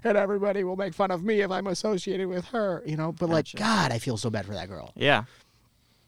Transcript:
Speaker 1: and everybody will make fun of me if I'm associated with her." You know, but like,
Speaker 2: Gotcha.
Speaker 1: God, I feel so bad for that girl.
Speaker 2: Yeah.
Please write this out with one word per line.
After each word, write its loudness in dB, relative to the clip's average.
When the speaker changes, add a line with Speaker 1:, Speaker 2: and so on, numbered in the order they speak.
Speaker 1:
and 4
everybody 2
will -2
make -4
fun 2
of -2
me 4
if 2
I'm -2
associated 0
with -4
her." -2
You -4
know, -2
but -2
like, 2
Speaker 2:
Gotcha. -14
Speaker 1:
God, 2
I 0
feel -2
so -2
bad -4
for -8
that -8
girl. -12
Speaker 2:
Yeah. 4